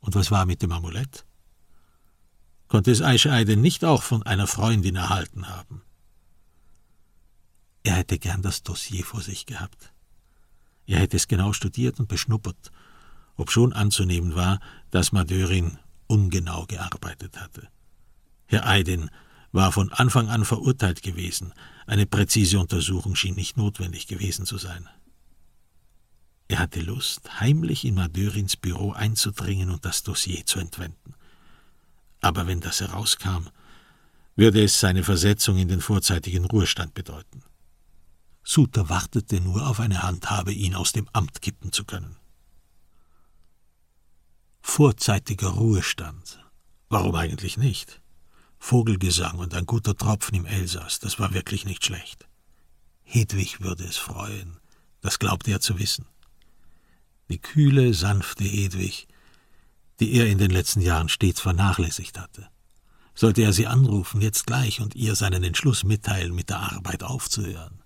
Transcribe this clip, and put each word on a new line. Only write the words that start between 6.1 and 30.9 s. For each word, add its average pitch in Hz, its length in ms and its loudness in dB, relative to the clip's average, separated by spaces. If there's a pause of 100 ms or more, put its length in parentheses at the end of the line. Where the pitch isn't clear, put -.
Er 101 100 2
hätte 87 240 0
gern 90 240 -4
das 95 200 -4
Dossier 92 400 -8
vor 104 200 -8
sich 98 240 -10
gehabt. - 480 -12 (920)
Er 92 140 0
hätte 92 180 2
es - 100 0
genau 101 280 2
studiert 120 460 -2
und 113 100 -2
beschnuppert, 104 600 -4 (680)
obschon 120 360 4
anzunehmen 90 640 0
war, 92 260 2 (300)
dass 90 220 2
Madörin 90 680 0 (280)
ungenau 87 600 0
gearbeitet - 720 -10
hatte. - 300 -18 (840)
Herr 107 140 2
Aydin 92 420 2 (440)
war 95 200 6
von 98 200 2
Anfang 120 360 4
an 113 160 2
verurteilt 113 580 0
gewesen. 87 520 -8 (320)
Eine 104 180 2
präzise 101 560 4
Untersuchung 90 540 -2
schien 92 200 -2
nicht 98 220 -4
notwendig 95 520 -2
gewesen 95 360 -4
zu 95 140 -6
sein. 87 320 -12 (1600)
Er - 100 0
hatte 85 240 -4
Lust, - 580 -8
heimlich 151 460 2
in 113 80 0
Madörins 95 600 -2
Büro 95 360 -4
einzudringen 98 800 -2
und 87 160 -6
das - 160 -4
Dossier 92 420 -4
zu - 140 -2
entwenden. 87 560 -12 (1080)